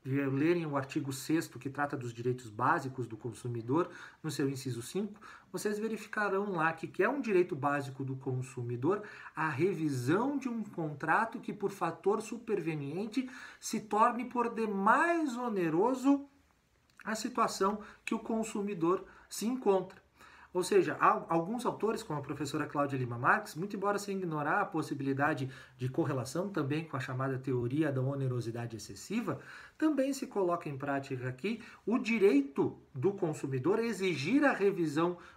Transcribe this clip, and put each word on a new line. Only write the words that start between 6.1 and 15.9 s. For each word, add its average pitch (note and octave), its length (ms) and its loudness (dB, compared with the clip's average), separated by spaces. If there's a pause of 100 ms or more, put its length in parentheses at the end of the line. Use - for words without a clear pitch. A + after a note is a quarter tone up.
lá D#3+ 200 2
que, D#3+ 160 -6
que C#3 140 -2
é G#3+ 80 4
um C#4+ 100 -2
direito F#3 360 2
básico C#3 480 -2
do C3 120 -4
consumidor B2+ 880 -2 (340)
a D#3 140 0
revisão D#3+ 880 2
de C4+ 100 -4
um A#3 160 -4
contrato E3 760 0
que, - 120 -6
por F#3+ 200 -2
fator F#3+ 500 0
superveniente, F#3+ 1080 -4 (320)
se - 200 -4
torne A3+ 460 4
por A#3 280 -2
demais A#3 800 2
oneroso B3 920 2 (760)